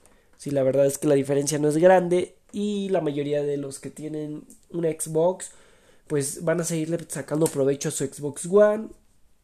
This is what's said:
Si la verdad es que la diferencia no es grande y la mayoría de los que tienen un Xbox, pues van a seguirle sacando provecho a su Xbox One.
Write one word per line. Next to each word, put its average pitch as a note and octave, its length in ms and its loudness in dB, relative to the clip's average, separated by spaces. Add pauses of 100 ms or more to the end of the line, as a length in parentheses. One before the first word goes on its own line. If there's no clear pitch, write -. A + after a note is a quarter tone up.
(380)
Si C#3+ 140 -8
la C#3 120 2
verdad C3+ 220 4
es C#3 120 0
que D#3 120 0
la C#3+ 60 6
diferencia C#3 440 0
no D3 80 2
es D3 80 2
grande F3+ 640 4 (160)
y G#3 340 -4
la F#3 140 0
mayoría D3 420 -2
de C#3+ 140 -2
los C#3 220 -10
que - 100 -14
tienen D3+ 560 -10 (240)
un E3+ 160 -6
Xbox, D#3+ 680 -2 (560)
pues D3 380 -4
van E3 160 0
a - 20 -4
seguirle E3 340 -4 (120)
sacando D3+ 360 -2
provecho C#3 440 0
a - 20 -6
su - 140 -4
Xbox C#3+ 400 -10
One. G#3 420 4 (560)